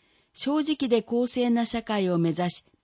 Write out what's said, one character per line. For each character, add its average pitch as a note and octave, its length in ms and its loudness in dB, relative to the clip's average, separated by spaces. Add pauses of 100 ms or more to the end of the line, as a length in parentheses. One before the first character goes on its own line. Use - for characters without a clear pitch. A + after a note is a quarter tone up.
(340)
正 D4 260 -2
直 C#4+ 280 0
で A3+ 140 4
公 A#3+ 240 -2
正 A#3+ 240 0
な A#3 160 2
社 A3+ 160 -6
会 G3+ 280 0
を E3+ 80 2
目 E3 120 2
指 F3 200 -2
し、 - 140 -10 (200)